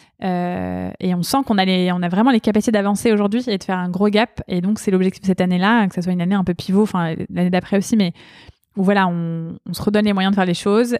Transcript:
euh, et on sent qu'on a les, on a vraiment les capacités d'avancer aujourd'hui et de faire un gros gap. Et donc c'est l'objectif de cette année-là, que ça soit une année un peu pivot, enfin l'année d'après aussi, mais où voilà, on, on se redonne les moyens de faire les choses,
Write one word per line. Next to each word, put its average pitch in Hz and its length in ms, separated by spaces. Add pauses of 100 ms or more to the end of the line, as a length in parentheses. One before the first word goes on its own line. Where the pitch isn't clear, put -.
(240)
euh, 180 720
et 180 160
on 175 80
sent 269 240
qu'on 208 120
a 190 80
les, 180 260
on 180 100
a 190 60
vraiment 208 220
les 233 100
capacités 214 320
d'avancer 202 400
aujourd'hui 208 340
et 208 120
de - 40
faire 185 160
un 180 120
gros 185 180
gap. 208 400
Et 180 140
donc 208 160
c'est - 120
l'objectif 185 300
de - 60
cette 185 160
année-là, 190 460
que 180 60
ça 185 60
soit 180 120
une 180 100
année 180 120
un 196 100
peu 175 100
pivot, 190 300
enfin 170 300 (140)
l'année 175 220
d'après 180 260
aussi, 202 220
mais 180 160 (640)
où 190 60
voilà, 190 240
on, 165 480 (100)
on 185 60
se - 80
redonne 208 240
les 208 80
moyens 190 200
de 202 40
faire 196 80
les 180 80
choses, 233 480